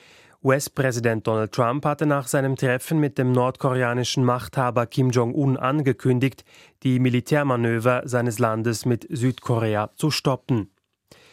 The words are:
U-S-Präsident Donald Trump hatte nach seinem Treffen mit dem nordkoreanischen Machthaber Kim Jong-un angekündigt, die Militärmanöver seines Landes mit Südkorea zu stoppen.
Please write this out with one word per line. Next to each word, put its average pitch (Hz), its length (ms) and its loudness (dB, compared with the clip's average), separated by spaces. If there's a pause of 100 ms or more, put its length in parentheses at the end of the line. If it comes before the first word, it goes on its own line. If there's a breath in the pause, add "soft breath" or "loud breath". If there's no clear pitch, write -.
(440 loud breath)
U-S-Präsident 120 840 0
Donald 110 260 -2
Trump 131 320 0
hatte 151 200 -2
nach 143 220 0
seinem 135 300 0
Treffen 131 420 0
mit 143 180 0
dem 127 140 0
nordkoreanischen 127 920 0
Machthaber 123 640 0
Kim 127 240 0
Jong-un 127 460 0
angekündigt, 127 880 0 (380 loud breath)
die 127 160 2
Militärmanöver 123 1080 2
seines 120 340 -2
Landes 110 440 0
mit 120 240 -2
Südkorea 113 840 -2
zu 156 160 -2
stoppen. 123 640 -2 (600 soft breath)